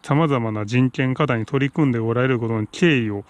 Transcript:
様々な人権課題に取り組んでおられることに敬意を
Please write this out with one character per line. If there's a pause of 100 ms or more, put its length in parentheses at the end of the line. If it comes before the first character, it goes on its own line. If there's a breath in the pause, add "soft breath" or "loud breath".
様
々
な
人
権
課
題
に
取
り
組
ん
で
お
ら
れ
る
こ
と
に
敬
意
を